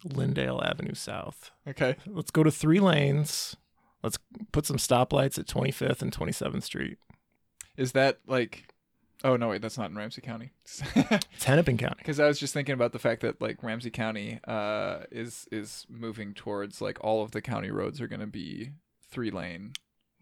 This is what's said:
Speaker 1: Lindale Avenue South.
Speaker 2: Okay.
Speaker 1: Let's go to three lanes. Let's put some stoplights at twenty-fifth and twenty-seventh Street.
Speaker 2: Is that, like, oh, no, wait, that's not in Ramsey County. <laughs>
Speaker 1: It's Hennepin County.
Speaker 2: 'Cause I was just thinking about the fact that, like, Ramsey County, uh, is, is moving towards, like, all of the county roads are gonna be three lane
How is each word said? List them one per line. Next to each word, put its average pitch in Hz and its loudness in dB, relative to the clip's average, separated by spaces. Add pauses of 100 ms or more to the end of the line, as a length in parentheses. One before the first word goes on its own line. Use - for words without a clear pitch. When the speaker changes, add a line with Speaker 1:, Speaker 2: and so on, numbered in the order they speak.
Speaker 1:
Lindale 131 -2
Avenue - -4
South. - -10 (160)
Speaker 2:
Okay. 135 0 (100)
Speaker 1:
Let's 196 -8
go 156 6
to 156 8
three 160 6
lanes. 147 4 (460)
Let's 110 -2 (340)
put 147 2
some 139 0
stoplights 135 4
at - -8
twenty-fifth 131 0
and - -2
twenty-seventh - -4
Street. - -8 (800)
Speaker 2:
Is 131 0
that, 135 4
like, 123 0 (560)
oh, 131 6
no, 117 0
wait, 104 0
that's 113 -6
not 101 -2
in 98 -10
Ramsey 107 -8
County. 117 -10 (160)
<laughs> - -8 (400)
Speaker 1:
It's - -8
Hennepin 139 6
County. - -2
Speaker 2:
'Cause 147 0
I 147 8
was 147 4
just 139 -4
thinking 139 -2
about 120 2
the 117 -6
fact 117 0
that, 113 -2
like, 110 -4
Ramsey 117 -6
County, 110 -4
uh, 104 -2
is, 117 -10
is 107 -8
moving 113 -8
towards, 101 -6
like, 101 -4
all 110 2
of 110 -6
the 107 -4
county 104 -4
roads 101 -2
are 120 -4
gonna 104 -8
be 107 -8 (360)
three 117 -4
lane 90 -8 (500)